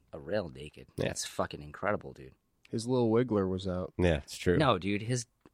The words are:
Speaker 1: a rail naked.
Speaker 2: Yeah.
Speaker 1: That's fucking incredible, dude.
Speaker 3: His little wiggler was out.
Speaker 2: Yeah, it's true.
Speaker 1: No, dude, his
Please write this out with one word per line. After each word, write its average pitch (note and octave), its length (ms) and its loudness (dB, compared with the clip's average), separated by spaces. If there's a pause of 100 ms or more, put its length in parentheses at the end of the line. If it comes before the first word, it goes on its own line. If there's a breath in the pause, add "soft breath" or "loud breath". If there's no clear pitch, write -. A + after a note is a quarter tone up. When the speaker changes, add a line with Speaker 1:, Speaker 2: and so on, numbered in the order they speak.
(120)
Speaker 1:
a E2 60 -12
rail E2+ 360 -2
naked. C#2 320 -14 (100)
Speaker 2:
Yeah. - 100 0
Speaker 1:
That's - 200 -4
fucking - 360 -6
incredible, D2 500 -4
dude. C2 220 -18 (360)
Speaker 3:
His A2+ 160 -4
little B2 240 4
wiggler A2 380 4
was F#2 200 -2
out. F2+ 300 -4
Speaker 2:
Yeah, E2+ 200 6
it's - 200 -10
true. F2 180 4
Speaker 1:
No, C3 220 4
dude, G2+ 240 -2
his A#2 240 -2 (280)